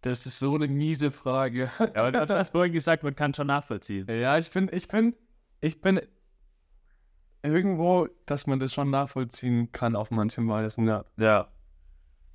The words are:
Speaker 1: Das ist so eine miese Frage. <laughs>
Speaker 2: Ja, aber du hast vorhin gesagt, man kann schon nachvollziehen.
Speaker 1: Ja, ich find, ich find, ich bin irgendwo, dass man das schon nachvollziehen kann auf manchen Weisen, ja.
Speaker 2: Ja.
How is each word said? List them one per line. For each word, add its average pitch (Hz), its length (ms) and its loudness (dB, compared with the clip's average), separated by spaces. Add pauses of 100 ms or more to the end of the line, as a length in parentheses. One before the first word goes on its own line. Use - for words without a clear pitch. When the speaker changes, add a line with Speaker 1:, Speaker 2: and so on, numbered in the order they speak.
Speaker 1:
Das 123 240 -4
ist - 140 -10
so 139 160 0
eine 151 120 0
miese 143 440 0
Frage. 127 640 -2
<laughs> - 40 -16
Speaker 2:
Ja, - 260 0
aber 147 200 0
du 190 100 -2
hast 180 160 -2
vorhin 175 220 2
gesagt, 165 300 0
man 143 120 -4
kann 143 180 -2
schon 143 140 -4
nachvollziehen. 107 600 -4
Speaker 1:
Ja, 123 280 2
ich 165 120 -2
find, 190 240 0
ich 180 140 -4
find, 226 280 2 (460)
ich 156 200 -4
bin 190 200 2 (1400)
irgendwo, 175 640 2 (180)
dass 143 220 -4
man 135 120 2
das 131 140 -4
schon 143 160 0
nachvollziehen 127 840 -2
kann 117 240 -2
auf 107 160 -4
manchen 113 360 0
Weisen, 110 400 0
ja. 107 180 0 (120)
Speaker 2:
Ja. 107 300 4 (880)